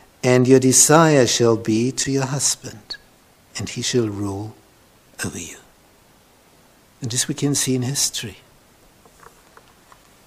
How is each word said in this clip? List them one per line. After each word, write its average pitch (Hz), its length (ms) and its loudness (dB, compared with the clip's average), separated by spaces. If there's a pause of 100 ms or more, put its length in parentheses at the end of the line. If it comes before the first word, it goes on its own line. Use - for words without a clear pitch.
(240)
and 127 240 4
your 131 120 8
desire 143 680 4
shall 117 280 2
be 113 360 0
to 131 200 -6
your 135 140 -2
husband, - 720 -8 (580)
and 104 140 -8
he - 120 -10
shall 117 280 -2
rule 101 460 -8 (680)
over - 160 -10
you.'" 82 200 -16 (1400)
And 123 100 -8
this 123 160 -4
we 147 60 -6
can 143 200 -4
see 131 220 -2
in 127 60 -2
history. 123 560 -6 (1900)